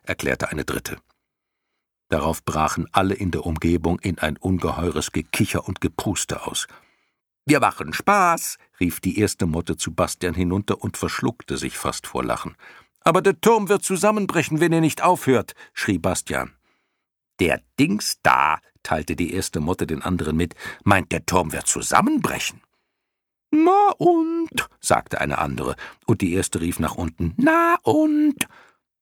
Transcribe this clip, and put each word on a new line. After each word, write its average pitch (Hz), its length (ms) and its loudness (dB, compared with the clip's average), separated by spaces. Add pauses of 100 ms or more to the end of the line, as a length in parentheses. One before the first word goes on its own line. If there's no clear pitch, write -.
erklärte - 480 -4
eine 73 140 -6
dritte. - 340 -8 (1120)
Darauf 78 360 -2
brachen 78 480 -2
alle 95 220 2
in 92 160 -4
der - 160 -4
Umgebung 85 540 0
in 90 180 -4
ein 78 180 -2
ungeheures 87 760 -2
Gekicher - 540 -2
und - 140 -8
Gepruste - 680 -4
aus. - 200 -6 (800)
"Wir 139 140 4
machen 82 340 0
Spaß", 180 640 2 (220)
rief 85 200 0
die 95 180 -2
erste 101 280 0
Motte 80 300 -2
zu 80 180 -6
Bastian 85 400 -2
hinunter 92 480 -2
und - 160 -6
verschluckte - 580 -4
sich 65 220 -8
fast - 280 -6
vor 65 160 -6
Lachen. 58 340 -6 (440)
"Aber 165 220 4
der 190 180 2
Turm 214 280 4
wird 202 140 2
zusammenbrechen, 190 760 0
wenn 165 120 4
ihr 165 100 4
nicht - 200 0
aufhört", 131 520 2 (180)
schrie 95 260 0
Bastian. 73 540 -2 (840)
"Der 82 240 2 (160)
Dings 185 440 0
da", 71 380 4 (220)
teilte 78 340 -4
die 85 160 -4
erste 90 280 -4
Motte 82 260 -2
den 76 160 -6
anderen 80 340 -2
mit, 85 180 0 (300)
"meint, 95 280 2
der 82 140 -4
Turm 85 260 0
wird 78 140 -6
zusammenbrechen." - 920 0 (880)
"Na 370 480 6
und?", 330 680 2 (120)
sagte - 400 0
eine 71 180 -2
andere, 65 380 -4 (300)
und 110 140 2
die 87 140 0
erste 87 260 0
rief 85 180 -4
nach 80 160 -2
unten, 85 420 -4
"Na 339 460 4
und?" 302 640 2 (560)